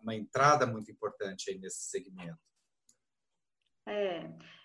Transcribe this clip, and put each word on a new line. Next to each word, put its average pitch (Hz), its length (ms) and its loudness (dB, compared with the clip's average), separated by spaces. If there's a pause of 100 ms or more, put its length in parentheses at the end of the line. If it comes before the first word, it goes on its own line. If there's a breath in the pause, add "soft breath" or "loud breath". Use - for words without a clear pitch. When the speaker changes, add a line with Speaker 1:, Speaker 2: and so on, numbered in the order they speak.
Speaker 1:
uma 110 140 -4
entrada 127 520 6
muito 110 240 -4
importante 101 600 -6
aí 95 80 -6
nesse 95 320 -10
segmento. 92 480 -8 (1500)
Speaker 2:
É, 185 440 0 (340 loud breath)